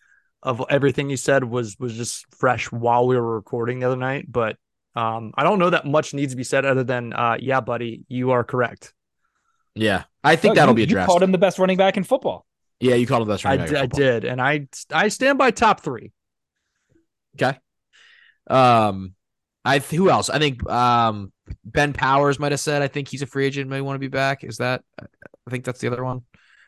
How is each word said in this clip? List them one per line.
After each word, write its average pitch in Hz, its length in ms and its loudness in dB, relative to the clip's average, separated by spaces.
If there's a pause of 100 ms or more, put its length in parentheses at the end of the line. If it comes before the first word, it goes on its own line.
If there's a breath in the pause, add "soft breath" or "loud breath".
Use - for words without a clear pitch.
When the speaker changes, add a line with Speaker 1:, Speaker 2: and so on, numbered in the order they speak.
(420)
Speaker 1:
of 127 280 -4
everything 139 380 2
he 139 80 -4
said 135 280 2
was, 117 340 -6
was 120 180 -8
just - 300 -10 (100)
fresh 120 340 0
while 120 360 2
we 127 100 2
were 117 200 -2
recording 120 440 -6
the 127 60 -2
other 127 100 0
night. 131 340 -6
But, 113 260 -2 (380)
um, 113 420 -6
I 135 80 0
don't 190 140 2
know 180 120 4
that 170 160 0
much 147 280 0
needs 139 180 -4
to 123 40 -10
be 127 80 -6
said 139 200 0
other 131 200 2
than, 120 280 -4
uh, 117 280 0
yeah, 131 200 0
buddy, 117 480 -8
you 127 240 -2
are 120 120 2
correct. 120 480 -6 (800)
Speaker 2:
Yeah, 107 300 0 (180)
I 156 140 4
think 208 180 4
Speaker 3:
No, - 60 6
Speaker 2:
that'll - 120 8
Speaker 3:
you, - 40 6
Speaker 2:
be - 60 2
Speaker 3:
you - 60 2
Speaker 2:
addressed. 185 200 2
Speaker 3:
called 180 140 6
him 185 100 2
the 185 60 0
best 180 200 2
running 185 200 2
back 190 180 2
in 190 80 -2
football. 135 400 -4 (340)
Speaker 2:
Yeah, 123 180 2
you 123 100 2
called 120 160 2
him 107 60 -2
the 104 60 0
best - 120 -4
Speaker 1:
I - 100 0
Speaker 2:
running 131 40 0
back - 80 -4
in 147 60 -2
Speaker 1:
d-, 143 40 0
I 139 40 0
Speaker 2:
football. 131 180 -4
Speaker 1:
did, 123 260 2
and 123 160 -4
I, 143 260 -2 (240)
I 175 160 2
stand 262 300 0
by 262 120 4
top 220 300 2
three. - 320 -10 (1300)
Speaker 2:
Okay. 135 180 0 (920 soft breath)
Um, 107 640 4 (500)
I 135 140 2
th-, 151 200 -4
who 185 120 6
else? 117 180 2
I - 100 0
think, 139 300 -2
um, 117 640 0 (320)
Ben 147 280 0
Powers 139 460 2
might 143 140 -2
have 139 80 -4
said, 147 220 -2
"I 139 60 -2
think 139 200 -8
he's 131 140 -10
a 135 40 -8
free 139 200 -2
agent, 135 240 -4
may 135 100 -6
wanna 139 180 -6
be 135 100 -8
back." 135 360 -2
Is 117 140 -12
that, 127 240 -4 (180)
I - 500 -20
think 127 140 -8
that's 123 160 -8
the 120 80 -4
other 123 160 -6
one. 123 180 -8 (460 soft breath)